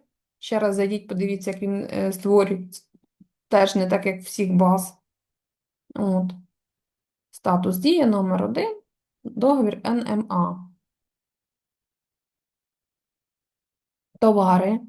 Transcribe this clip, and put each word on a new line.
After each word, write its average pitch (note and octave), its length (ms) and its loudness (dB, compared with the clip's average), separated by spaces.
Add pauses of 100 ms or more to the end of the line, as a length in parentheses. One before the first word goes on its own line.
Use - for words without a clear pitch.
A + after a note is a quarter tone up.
(380)
Ще - 200 -6
раз G#3 180 0
зайдіть, G3+ 320 -2
подивіться, G3 420 -4
як F#3 120 -10
він, G3 300 -4
е, G3 200 -4
створюється. G3 680 0 (680)
Теж G3 280 4
не F#3 100 2
так, F#3+ 200 -2
як F#3 160 -4
всіх F#3 320 -4
баз. F#3 440 2 (960)
От. F#3 380 -2 (1000)
Статус F3+ 460 0
дії C#4+ 300 2
номер F#3+ 380 0
один, G4 320 -4 (480)
договір A#3 600 0
Н A#3 240 -2
М G#3+ 200 -4
А. F3+ 260 -2 (3750)
Товари. G3+ 680 4